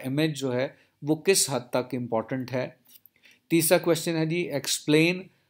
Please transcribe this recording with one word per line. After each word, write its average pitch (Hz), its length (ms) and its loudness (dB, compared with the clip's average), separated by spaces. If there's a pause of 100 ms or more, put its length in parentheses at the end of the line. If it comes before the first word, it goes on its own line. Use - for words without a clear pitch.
इमेज 151 300 -2
जो 135 160 -4
है 127 260 -4 (280)
वो 151 120 0
किस 185 340 2
हद 135 120 -2 (140)
तक 123 180 -2
इंपॉर्टेंट 123 560 -4
है। 127 260 -6 (720)
तीसरा 165 280 4
क्वेश्चन 170 340 0
है 160 140 0
जी, 170 300 -2
explain 156 600 2 (340)